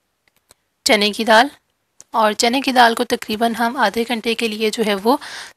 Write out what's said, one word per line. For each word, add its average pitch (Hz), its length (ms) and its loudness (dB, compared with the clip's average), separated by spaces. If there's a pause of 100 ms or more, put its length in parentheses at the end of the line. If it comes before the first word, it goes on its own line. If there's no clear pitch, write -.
(840)
चने 208 260 2
की 214 140 -6
दाल 233 240 6 (640)
और 214 220 2
चने 240 260 0
की 269 100 -2
दाल 240 240 4
को 247 100 -2
तकरीबन 233 500 -4
हम 233 240 -4
आधे 226 260 0
घंटे 226 300 -4
के 233 120 -2
लिए 214 240 -4
जो 226 120 -4
है 208 140 0
वो 233 220 0 (380)